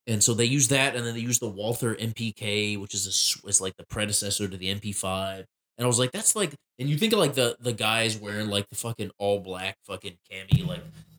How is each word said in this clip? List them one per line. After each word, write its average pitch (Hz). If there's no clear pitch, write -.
And 107
so 120
they 120
used 131
that, 135
and 120
then 117
they 117
used 120
the 117
Walther 110
M 110
P 110
K, 104
which 98
is 98
a 98
s-, -
is, 101
like, 95
the -
predecessor 104
to 95
the 92
M 101
P 107
five. 95
And 120
I -
was 120
like, 127
"That's -
like," 165
and 131
you 151
think 220
of, 208
like, 147
the, 120
the 120
guys 110
wearing, 104
like, 101
the -
fucking 113
all 101
black 92
fucking 92
cami, 95
like, 90